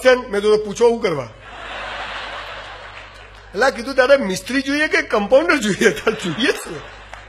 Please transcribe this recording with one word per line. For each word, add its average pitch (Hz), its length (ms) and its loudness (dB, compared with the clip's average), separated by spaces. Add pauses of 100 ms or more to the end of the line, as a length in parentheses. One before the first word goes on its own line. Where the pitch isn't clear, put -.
છે 254 40 8
ને?" 247 180 4
મેં 202 140 -2
કીધું, 214 240 4
"પૂછો 220 240 2
શું 233 120 0
કરવા?" 156 220 -2 (2250)
અલા, 240 160 2
કીધું, 254 260 -4
"તારે 269 220 6
મિસ્ત્રી 226 440 -2
જોઈએ 285 260 0
કે 311 140 2
compounder 269 560 2
જોઈએ?" 214 320 2
તારે - 220 -2
જોઈએ 214 400 -2
છે. - 480 -10 (280)